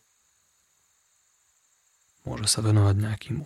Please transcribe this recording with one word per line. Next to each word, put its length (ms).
Môže 240
sa 80
venovať 400
nejakým 460